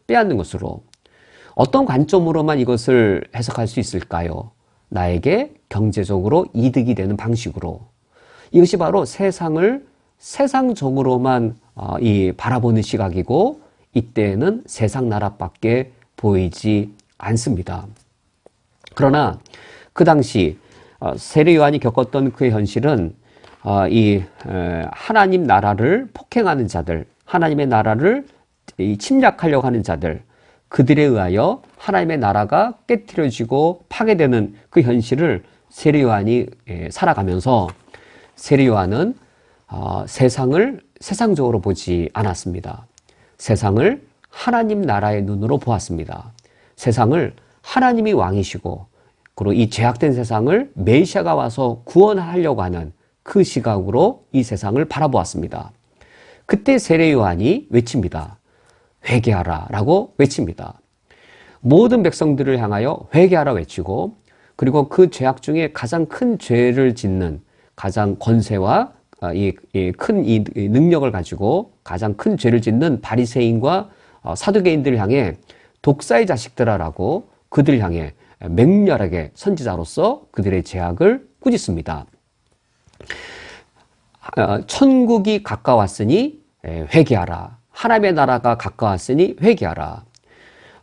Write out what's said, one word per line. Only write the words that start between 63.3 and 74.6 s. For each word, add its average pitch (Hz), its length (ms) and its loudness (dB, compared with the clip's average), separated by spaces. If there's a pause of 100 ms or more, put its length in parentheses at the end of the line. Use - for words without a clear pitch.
외치고 98 640 -6 (400)
그리고 143 320 2
그 180 220 6
죄악 127 320 -2
중에 151 300 -2
가장 156 340 -4
큰 240 320 -2
죄를 123 560 2
짓는 92 480 -4 (320)
가장 101 440 -2
권세와, 117 760 0 (280)
아, 85 120 -6
이, 95 220 -2 (180)
이 90 200 -2
큰 196 340 -2
이, 110 180 2 (100)
이 101 140 -4
능력을 139 420 2
가지고 104 640 -4 (100)
가장 101 320 -6
큰 208 220 -2
죄를 117 240 2
짓는 117 400 0
바리새인과, 120 880 -2 (340)
어, 82 120 -8
사두개인들을 156 640 0